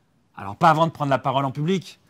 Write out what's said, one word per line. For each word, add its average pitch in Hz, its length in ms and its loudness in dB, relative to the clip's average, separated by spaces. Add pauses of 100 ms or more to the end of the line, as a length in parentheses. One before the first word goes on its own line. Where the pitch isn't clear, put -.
(360)
Alors, 101 200 -12
pas 170 140 4
avant 160 180 4
de 120 40 -4
prendre 143 180 -6
la 131 100 2
parole 139 260 -2
en 135 60 -4
public, 156 480 -6 (100)